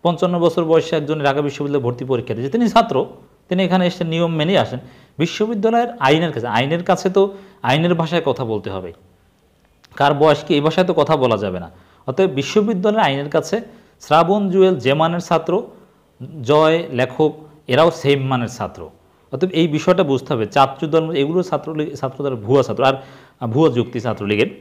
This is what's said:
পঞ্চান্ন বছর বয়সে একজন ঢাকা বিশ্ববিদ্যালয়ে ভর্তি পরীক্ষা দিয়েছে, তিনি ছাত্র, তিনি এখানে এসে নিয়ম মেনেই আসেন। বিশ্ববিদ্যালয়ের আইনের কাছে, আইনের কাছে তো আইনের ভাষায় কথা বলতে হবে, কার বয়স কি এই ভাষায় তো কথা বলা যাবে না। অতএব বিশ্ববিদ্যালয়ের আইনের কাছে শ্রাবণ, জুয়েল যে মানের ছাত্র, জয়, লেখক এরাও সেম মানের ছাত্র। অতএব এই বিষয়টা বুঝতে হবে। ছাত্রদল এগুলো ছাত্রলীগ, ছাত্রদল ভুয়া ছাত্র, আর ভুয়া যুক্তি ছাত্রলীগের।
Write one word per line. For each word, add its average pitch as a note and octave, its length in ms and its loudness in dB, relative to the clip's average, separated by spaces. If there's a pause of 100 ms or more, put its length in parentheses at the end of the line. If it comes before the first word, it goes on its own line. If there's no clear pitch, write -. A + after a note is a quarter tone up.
পঞ্চান্ন F3 360 0
বছর E3+ 240 2
বয়সে D#3+ 320 2
একজন D3+ 280 -4
ঢাকা C#3 180 0
বিশ্ববিদ্যালয়ে C#3+ 440 -2
ভর্তি B2 200 -4
পরীক্ষা A#2+ 280 -2
দিয়েছে, B2 180 -6
তিনি A#3 180 2
ছাত্র, G3+ 360 2 (440)
তিনি F#3 140 0
এখানে F3+ 240 2
এসে F3 160 -4
নিয়ম E3 280 -2
মেনেই E3 260 0
আসেন। B2+ 220 -2 (380)
বিশ্ববিদ্যালয়ের A3 720 0 (100)
আইনের D#3 320 2
কাছে, A#2+ 160 -6
আইনের C#3 360 0
কাছে F#3 260 0
তো G3 260 2 (280)
আইনের D#3+ 300 2
ভাষায় E3 320 -2
কথা C3 200 -2
বলতে G#2+ 240 -6
হবে, F#2 240 -10 (1000)
কার C#3+ 180 2
বয়স D3 300 4
কি F3+ 100 -2
এই D3 80 2
ভাষায় D#3+ 260 2
তো F#3 60 -2
কথা D#3+ 240 2
বলা A#2+ 200 2
যাবে F#2+ 220 -4
না। E2+ 120 -14 (360)
অতএব F#3 220 0
বিশ্ববিদ্যালয়ের G3+ 760 0
আইনের C#3+ 220 -2
কাছে E3 320 -2 (400)
শ্রাবণ, F#3 480 2
জুয়েল F#3+ 260 4
যে C3 180 0
মানের E3 260 0
ছাত্র, E3+ 440 0 (800)
জয়, D#3 340 4 (140)
লেখক C3 400 0 (360)
এরাও D#3 240 4
সেম C#3+ 360 0
মানের B2 200 -2
ছাত্র। F2 420 -10 (440)
অতএব F#3 180 -2
এই E3 160 0
বিষয়টা F3 360 2
বুঝতে C#3 300 -2
হবে। A2 120 -2
ছাত্রদল D#3+ 720 0
এগুলো D#3 280 0
ছাত্রলীগ, D3+ 520 -6
ছাত্রদল C3 400 -6
ভুয়া A#2+ 280 2
ছাত্র, A2+ 200 -2
আর C3+ 120 4 (520)
ভুয়া C#3+ 220 2
যুক্তি A#2+ 300 -2
ছাত্রলীগের। G#2 500 -2 (120)